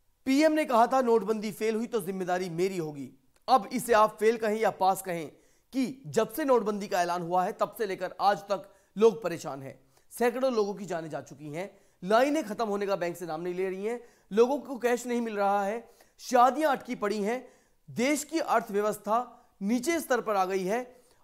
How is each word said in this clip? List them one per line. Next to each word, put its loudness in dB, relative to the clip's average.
पीएम 6
ने 0
कहा 4
था, 2
"नोटबंदी 0
फेल -2
हुई -4
तो -2
जिम्मेदारी -4
मेरी -2
होगी।" -8
अब 4
इसे 0
आप 4
फेल 4
कहें 0
या 2
पास 0
कहें -6
कि -2
जब 0
से -2
नोटबंदी 2
का 0
ऐलान 0
हुआ 0
है, -2
तब -4
से -2
लेकर -6
आज 4
तक -6
लोग 4
परेशान -6
हैं। -14
सैकड़ों 0
लोगों 0
की -10
जानें -8
जा -8
चुकी -16
हैं, -10
लाइनें 2
खत्म -4
होने -2
का 2
बैंक -4
से -10
नाम -6
नहीं -6
ले -2
रही -6
हैं, -6
लोगों 4
को -10
कैश 0
नहीं 0
मिल -4
रहा 2
है, -6
शादियां 4
अटकी -8
पड़ी -2
हैं, -4
देश 0
की -4
अर्थव्यवस्था -2
नीचे 0
स्तर 0
पर -2
आ 2
गई -2
है। -4